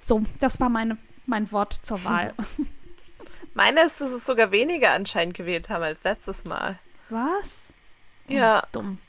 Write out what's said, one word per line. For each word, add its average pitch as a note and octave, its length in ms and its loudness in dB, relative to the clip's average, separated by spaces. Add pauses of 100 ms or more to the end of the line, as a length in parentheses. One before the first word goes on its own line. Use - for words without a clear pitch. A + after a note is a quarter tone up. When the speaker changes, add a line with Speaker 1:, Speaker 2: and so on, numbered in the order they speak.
Speaker 1:
So, G#3+ 220 4 (160)
das C4 200 0
war B3+ 100 2
meine, A3+ 280 0 (280)
mein G#3+ 260 -2
Wort G3+ 220 0
zur G3 300 -4
Wahl. F3 340 0
Speaker 2:
<laughs> - 1160 -10
Meine B3 300 6
ist, - 160 -2
dass C4+ 100 -2
es B3 140 -6
sogar A3+ 260 4
weniger B3 420 4
anscheinend E3+ 420 0
gewählt F3 340 -6
haben F3 140 -2
als D#3+ 200 -6
letztes - 400 -4
Mal. F3 360 -6 (300)
Speaker 1:
Was? D4+ 640 -4 (560)
Speaker 2:
Ja. A#3+ 360 4
Speaker 1:
Oh, - 80 -8
dumm. G3+ 260 -6 (120)